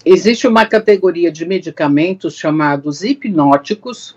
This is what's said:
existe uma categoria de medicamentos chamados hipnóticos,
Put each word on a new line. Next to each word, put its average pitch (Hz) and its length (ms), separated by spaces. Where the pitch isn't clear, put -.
existe 214 440
uma 220 180
categoria 185 640
de 160 160
medicamentos 165 920
chamados 147 680
hipnóticos, 208 1120